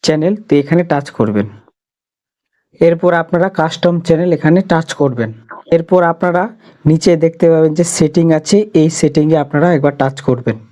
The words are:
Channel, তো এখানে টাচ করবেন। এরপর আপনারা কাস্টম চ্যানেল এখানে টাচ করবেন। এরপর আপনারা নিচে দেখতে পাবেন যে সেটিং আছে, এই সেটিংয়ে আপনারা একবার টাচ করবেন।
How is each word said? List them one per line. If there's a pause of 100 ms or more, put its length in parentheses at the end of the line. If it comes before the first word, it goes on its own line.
Channel, (140)
তো (100)
এখানে (100)
টাচ (120)
করবেন। (1400)
এরপর (120)
আপনারা (120)
কাস্টম (120)
চ্যানেল
এখানে (120)
টাচ (140)
করবেন। (460)
এরপর (120)
আপনারা (460)
নিচে (140)
দেখতে
পাবেন
যে (120)
সেটিং (140)
আছে, (240)
এই (100)
সেটিংয়ে
আপনারা
একবার
টাচ (120)
করবেন। (140)